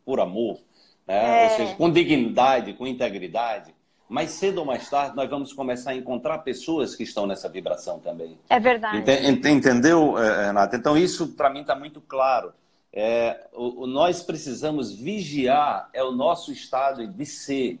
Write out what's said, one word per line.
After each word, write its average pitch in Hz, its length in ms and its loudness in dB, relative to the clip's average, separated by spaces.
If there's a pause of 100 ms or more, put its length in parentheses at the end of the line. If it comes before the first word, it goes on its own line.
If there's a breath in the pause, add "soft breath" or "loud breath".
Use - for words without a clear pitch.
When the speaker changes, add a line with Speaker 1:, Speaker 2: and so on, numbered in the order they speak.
Speaker 1:
por 123 160 -2
amor, 95 400 -2 (440 soft breath)
né? 98 160 0
Ou 233 260 4
Speaker 2:
É. - 20 6
Speaker 1:
seja, 220 260 0
com 170 160 4
dignidade, 127 840 4
com 123 120 -10
integridade, 110 880 -6 (340)
mais 156 220 -4
cedo 190 280 -2
ou 160 60 -2
mais - 240 -4
tarde 143 280 -2
nós 135 120 -2
vamos 139 240 -6
começar 127 380 -6
a 131 60 -4
encontrar 127 420 -4
pessoas 135 560 -4
que - 80 -8
estão 104 240 -6
nessa 98 220 -6
vibração 87 500 -8
também. 82 400 -10 (100)
Speaker 2:
É 240 120 4
verdade. 220 380 2
Speaker 1:
Ente-, 135 280 2
ente-, 139 220 4
entendeu, 139 680 6
eh, 104 300 2
Renata? 101 300 2
Então, 147 200 2
isso 170 380 0
pra 143 160 2
mim 143 140 -12
tá 143 100 -2
muito 147 260 -14
claro. 131 520 0 (400)
É, 117 600 -2
o, 123 300 -8
o, 127 40 -8
nós 165 360 0
precisamos 147 720 -6
vigiar 143 960 -2
é 127 100 -4
o 131 100 -4
nosso 151 400 -2
estado 127 540 -4
de 104 200 -12
ser 127 540 -4